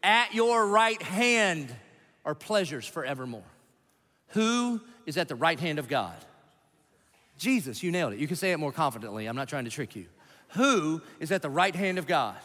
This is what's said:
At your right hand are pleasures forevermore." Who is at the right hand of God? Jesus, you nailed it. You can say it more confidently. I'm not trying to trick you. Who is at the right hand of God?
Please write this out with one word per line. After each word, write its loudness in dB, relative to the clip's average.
At 4
your 4
right 4
hand 2
are -4
pleasures -2
forevermore." -8
Who 0
is -4
at -2
the -8
right 2
hand -2
of -6
God? -2
Jesus, -2
you 0
nailed 0
it. -8
You -2
can -2
say 0
it 0
more -2
confidently. -2
I'm -4
not -4
trying -6
to -6
trick -8
you. -14
Who 2
is -4
at 2
the -4
right 2
hand 0
of -6
God? 0